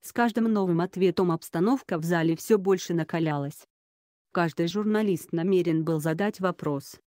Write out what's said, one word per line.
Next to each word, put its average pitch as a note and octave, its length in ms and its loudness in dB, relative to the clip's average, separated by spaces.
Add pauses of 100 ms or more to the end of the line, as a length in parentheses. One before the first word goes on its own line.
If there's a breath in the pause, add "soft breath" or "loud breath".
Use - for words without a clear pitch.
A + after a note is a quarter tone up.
С - 100 -18
каждым A3+ 420 0
новым F3+ 280 2
ответом F3+ 500 0
обстановка F3+ 640 -2
в D#3 60 -4
зале E3 320 2
все G#3+ 240 2
больше F#3 340 0
накалялась. D#3 720 -2 (680)
Каждый E3+ 360 0
журналист G#3 640 0
намерен E3+ 520 2
был D#3+ 160 0
задать E3 400 -2
вопрос. D#3 600 -4 (120)